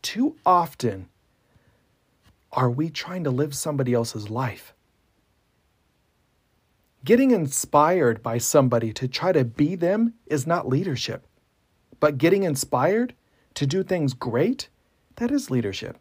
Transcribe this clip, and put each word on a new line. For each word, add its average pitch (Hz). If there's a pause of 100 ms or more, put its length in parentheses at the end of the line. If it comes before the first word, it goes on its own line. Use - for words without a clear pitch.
Too 262 (100)
often 147 (1400)
are 127
we 147
trying 175
to 143
live 143
somebody 139
else's 113
life. 117 (2250)
Getting 247
inspired 151
by 117
somebody 117
to 131
try 175
to 143
be 147
them 202 (120)
is 147
not 170
leadership. 131 (720)
But 151
getting 190
inspired 170 (400)
to 143
do 175
things 165
great, 139 (480)
that 240
is 285
leadership. 110